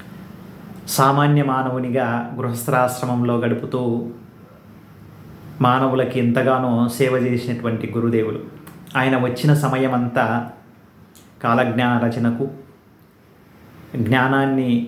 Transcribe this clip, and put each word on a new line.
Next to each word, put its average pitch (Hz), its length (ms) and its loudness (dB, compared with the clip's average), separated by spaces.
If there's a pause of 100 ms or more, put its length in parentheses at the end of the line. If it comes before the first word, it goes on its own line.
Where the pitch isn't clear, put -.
(960)
సామాన్య 143 480 4
మానవునిగా 127 640 0 (300)
గృహస్థాశ్రమంలో 123 1080 0
గడుపుతూ 123 380 -2 (1800)
మానవులకి 127 640 2
ఎంతగానో 127 480 2 (240)
సేవ 131 180 2 (140)
చేసినటువంటి 117 640 -2
గురుదేవులు. 113 500 0 (540)
ఆయన 131 180 2 (140)
వచ్చిన 147 240 2 (140)
సమయమంతా 127 600 0 (1200)
కాలజ్ఞాన 120 500 2 (120)
రచనకు, 117 380 0 (1600)
జ్ఞానాన్ని 131 640 2 (180)